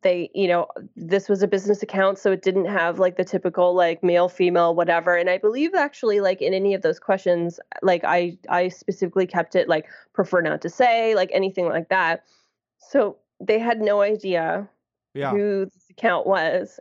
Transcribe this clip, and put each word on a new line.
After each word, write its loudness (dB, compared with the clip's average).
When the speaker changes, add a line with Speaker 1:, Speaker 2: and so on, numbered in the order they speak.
Speaker 1:
they, 0
you 0
know, 0
this -2
was 0
a 2
business 0
account, 0
so 0
it -2
didn't 0
have, -2
like, 0
the 0
typical, 0
like, 2
male, 2
female, 2
whatever. 2
And 0
I 0
believe 0
actually, 0
like, 0
in 0
any 0
of -4
those 0
questions, -2
like, 0
I, -2
I 0
specifically -4
kept -4
it, 2
like, 0
"Prefer 0
not -4
to -6
say," 2
like, 0
anything -2
like -4
that. -2
So -2
they 0
had -2
no 0
idea -2
Speaker 2:
Yeah. -4
Speaker 1:
who -2
this -18
account -2
was, -2